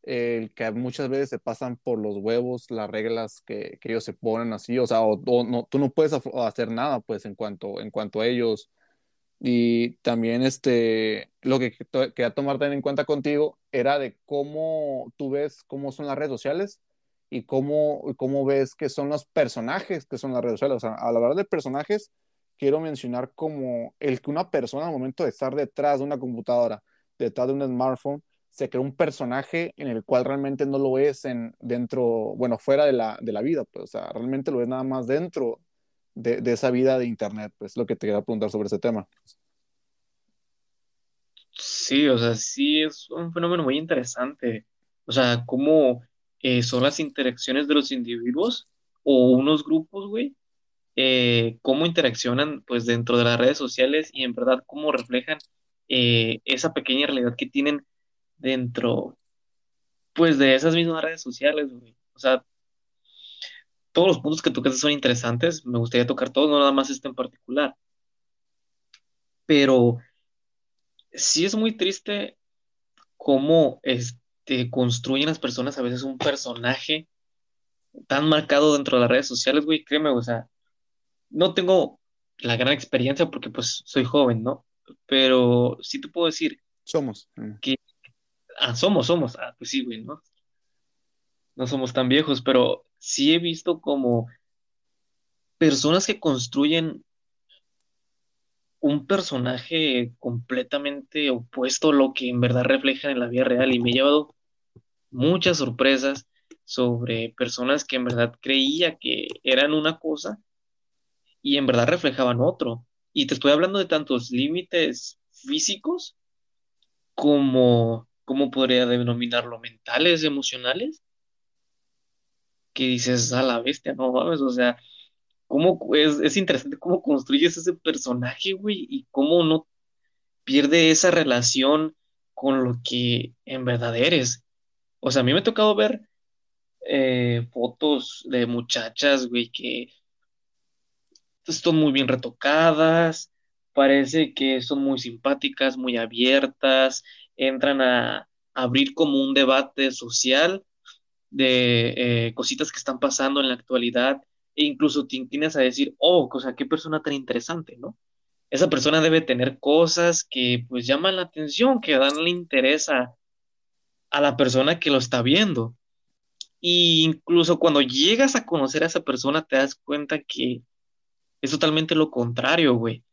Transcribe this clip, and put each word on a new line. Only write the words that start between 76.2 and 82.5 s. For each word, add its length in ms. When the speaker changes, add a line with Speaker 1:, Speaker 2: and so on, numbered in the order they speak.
Speaker 2:
tan 220
marcado 460
dentro 240
de 20
las 100
redes 160
sociales, 380
güey, 200
créeme, 260
o 120
sea, 240
no 260
tengo 440
la 180